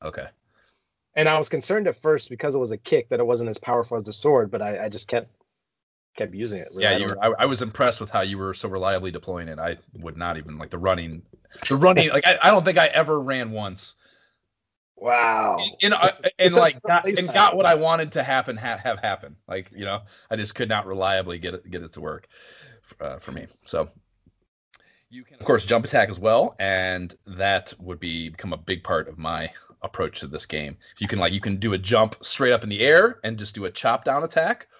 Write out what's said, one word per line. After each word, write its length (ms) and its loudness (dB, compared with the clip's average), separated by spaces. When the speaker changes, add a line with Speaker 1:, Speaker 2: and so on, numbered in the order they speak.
Speaker 1:
Okay. 240 -10
Speaker 2:
And 120 4
I 100 4
was 120 -2
concerned 380 -2
at 80 -2
first 340 0
because 260 -4
it 40 0
was 120 -2
a 60 -6
kick 320 0
that 100 0
it 60 2
wasn't 240 0
as 80 -6
powerful 400 -2
as 80 -6
the 80 -10
sword, 360 4
but 120 -4
I, 240 -4
I 40 -4
just 180 -8
kept, 220 -2
kept 180 -6
using 280 -8
it 160 -14
Speaker 1:
Yeah, 200 2
you 100 -2
Speaker 2:
reliably. 100 -6
Speaker 1:
were, 60 -6
I, 40 2
I 20 2
was 160 0
impressed 380 -2
with 100 -10
how 120 0
you 160 -4
were 160 -6
so 160 -8
reliably 420 -2
deploying 360 -10
it. 120 -12
I 180 -6
would 180 -14
not 200 -6
even, 200 -14
like, 120 -14
the 80 -10
running, 440 -2
the 80 2
running, 340 6
like, 160 2
I, 180 6
I 80 10
don't 120 6
think 140 2
I 100 6
ever 340 2
ran 300 -4
once. 440 -8
Speaker 2:
Wow. 600 2
Speaker 1:
In, 60 4
in, 60 4
uh, 180 4
Speaker 2:
It's 160 0
Speaker 1:
and, 140 6
Speaker 2:
such 80 8
Speaker 1:
like, 160 4
Speaker 2:
a 100 -12
Speaker 1:
got, 160 4
Speaker 2:
place 140 0
Speaker 1:
and 160 -2
got 220 6
what 100 4
I 80 8
Speaker 2:
size. 80 4
Speaker 1:
wanted 320 0
to 100 -2
happen, 340 -2
ha-, 260 -6
have 160 -2
happen. 360 -6
Like, 280 -10
you 100 -10
know, 160 -4
I 60 -4
just 200 -6
could 140 -4
not 180 0
reliably 520 -2
get 160 -8
it, 140 -16
get 140 -10
it 100 -18
to 80 -16
work, 260 -12
uh, 160 -10
for 140 -18
me. 160 -14
So 220 -4
you 140 -20
can, 160 -20
of 60 -14
course, 200 2
jump 200 2
attack 240 2
as 100 -10
well, 400 4
and 560 -2
that 540 -2
would 200 -12
be, 300 -8
become 240 -10
a 40 -8
big 260 -6
part 240 -2
of 100 -18
my 340 -6
approach 380 -8
to 80 -12
this 180 -10
game. 300 -8
So 80 -10
you 40 -4
can, 120 -4
like, 120 0
you 80 -4
can 160 -4
do 160 -2
a 60 -2
jump 440 2
straight 300 0
up 120 2
in 60 -8
the 120 -4
air 420 4
and 160 -6
just 160 -10
do 80 -10
a 80 -6
chop 320 -2
down 220 -2
attack, 420 -2